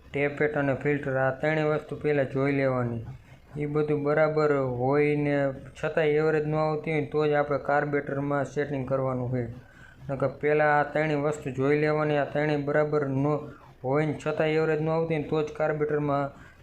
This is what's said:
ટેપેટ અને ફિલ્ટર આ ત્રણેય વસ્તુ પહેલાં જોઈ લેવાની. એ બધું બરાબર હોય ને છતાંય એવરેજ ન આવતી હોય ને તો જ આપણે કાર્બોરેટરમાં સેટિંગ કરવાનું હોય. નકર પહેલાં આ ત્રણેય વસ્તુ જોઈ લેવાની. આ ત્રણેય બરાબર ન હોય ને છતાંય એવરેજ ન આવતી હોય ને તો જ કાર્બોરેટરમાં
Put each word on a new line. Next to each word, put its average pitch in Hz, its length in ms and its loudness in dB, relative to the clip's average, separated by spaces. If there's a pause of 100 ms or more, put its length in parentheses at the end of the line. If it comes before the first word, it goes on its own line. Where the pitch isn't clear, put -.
(140)
ટેપેટ 143 440 0
અને 139 180 2
ફિલ્ટર 139 420 -2
આ 131 140 2 (100)
ત્રણેય 151 320 2
વસ્તુ 151 220 -4
પહેલાં 139 380 0
જોઈ 139 280 0
લેવાની. 123 420 0 (540)
એ 147 80 -4
બધું 147 380 0
બરાબર 151 480 2 (260)
હોય 147 400 2
ને 147 180 0 (380)
છતાંય 151 480 0
એવરેજ 156 240 2
ન 151 100 0
આવતી 156 360 0
હોય 151 100 2
ને 131 60 -4
તો 151 200 2
જ 147 60 2
આપણે 147 340 0
કાર્બોરેટરમાં 143 800 0
સેટિંગ 139 420 -4
કરવાનું 131 420 -2
હોય. 123 200 -2 (560)
નકર 135 260 -2 (100)
પહેલાં 151 380 4
આ 147 140 0
ત્રણેય 151 320 0
વસ્તુ 147 240 -4
જોઈ 135 320 2
લેવાની. 151 360 2
આ 139 160 0
ત્રણેય 147 320 0
બરાબર 151 440 2
ન 135 160 0 (580)
હોય 143 220 2
ને 151 160 0
છતાંય 156 380 0
એવરેજ 156 220 2
ન 160 80 0
આવતી 160 260 0
હોય 147 80 0
ને - 60 -8
તો 156 140 0
જ 151 140 -6
કાર્બોરેટરમાં 147 680 0 (380)